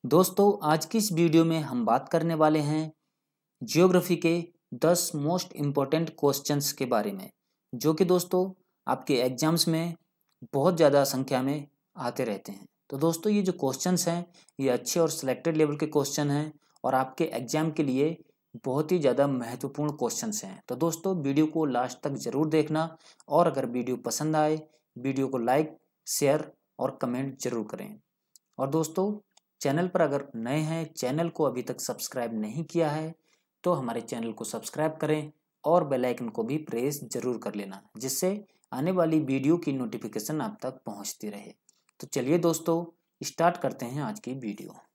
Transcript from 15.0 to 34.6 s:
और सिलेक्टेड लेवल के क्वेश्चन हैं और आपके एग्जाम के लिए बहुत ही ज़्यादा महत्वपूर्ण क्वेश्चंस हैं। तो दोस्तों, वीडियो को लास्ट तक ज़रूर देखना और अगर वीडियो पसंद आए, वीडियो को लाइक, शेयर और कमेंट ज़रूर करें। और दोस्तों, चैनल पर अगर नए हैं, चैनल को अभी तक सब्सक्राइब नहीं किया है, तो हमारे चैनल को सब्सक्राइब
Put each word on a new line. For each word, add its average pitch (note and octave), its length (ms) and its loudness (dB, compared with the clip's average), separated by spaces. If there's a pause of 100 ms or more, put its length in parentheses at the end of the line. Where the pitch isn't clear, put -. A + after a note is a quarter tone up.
और E3 100 4
सिलेक्टेड C#3 460 -2
लेवल D3+ 200 2
के D#3 120 -2
क्वेश्चन D3 420 0
हैं D3 220 -2 (320)
और B2+ 100 2
आपके C3 320 0
एग्जाम D#3 440 -2
के D3+ 120 -2
लिए C#3 340 0 (480)
बहुत C#3+ 280 0
ही F3+ 60 2
ज़्यादा C#3 280 4
महत्वपूर्ण C3+ 680 -4
क्वेश्चंस A2+ 520 -4
हैं। F#2+ 240 -16
तो B2 80 -6
दोस्तों, E3 400 -2
वीडियो C#3+ 300 2
को D#3 180 0
लास्ट B2+ 380 -2
तक C#3+ 120 -4
ज़रूर C#3+ 340 -2
देखना D#3 480 0 (320)
और E3 180 4
अगर C#3 200 -2
वीडियो B2 300 -2
पसंद D#3 400 -2
आए, D3+ 200 2 (400)
वीडियो C3+ 320 -2
को C3 100 -4
लाइक, C3 380 2 (300)
शेयर D3+ 440 0 (280)
और C3 240 -4
कमेंट C3 400 -4
ज़रूर A#2 240 -4
करें। G#2 340 -14 (580)
और C3+ 120 -2
दोस्तों, D#3+ 420 0 (480)
चैनल D#3+ 280 0
पर F3+ 120 0
अगर C#3 260 0 (100)
नए A#2 240 -2
हैं, D#3+ 260 -4
चैनल D3+ 420 -4
को D#3+ 160 -2
अभी B2+ 180 -2
तक B2 180 -8
सब्सक्राइब A#2 600 -6
नहीं A2 240 -6
किया D#3+ 260 0
है, D#3 240 -6 (500)
तो F3+ 80 2
हमारे B2 280 -2
चैनल A2+ 320 -8
को A2+ 120 -10
सब्सक्राइब D3+ 520 -4